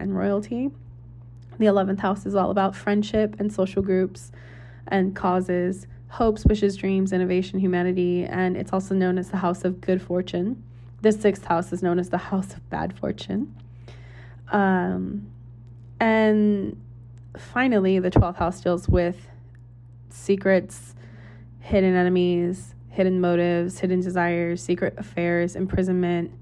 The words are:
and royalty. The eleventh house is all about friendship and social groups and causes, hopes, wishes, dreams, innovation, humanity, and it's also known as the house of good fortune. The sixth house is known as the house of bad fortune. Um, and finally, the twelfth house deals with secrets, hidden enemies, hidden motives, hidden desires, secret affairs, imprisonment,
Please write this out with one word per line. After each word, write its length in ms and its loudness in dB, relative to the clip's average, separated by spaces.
and 160 -4
royalty. 560 -2
The 80 4
eleventh 340 4
house 260 -2
is 80 -2
all 160 2
about 240 2
friendship 640 0
and 140 -2
social 300 0
groups 500 0
and 260 2
causes, 720 -2
hopes, 380 2
wishes, 280 4
dreams, 380 0
innovation, 480 0
humanity, 640 2
and 320 -2
it's 160 -6
also 220 -2
known 240 2
as 100 -6
the 80 -4
house 280 -2
of 160 -2
good 220 0
fortune. 600 -4
The 100 6
sixth 320 0
house 280 0
is 100 -4
known 160 2
as 120 -2
the 80 2
house 360 -4
of 160 -16
bad 280 -6
fortune. 560 -6
Um, 800 0
and 800 4
finally, 600 2
the 120 0
twelfth 280 2
house 220 -2
deals 280 -2
with 400 0
secrets, 840 0
hidden 340 4
enemies, 800 2
hidden 320 2
motives, 580 2
hidden 220 0
desires, 640 0
secret 340 -2
affairs, 580 -2
imprisonment, 880 0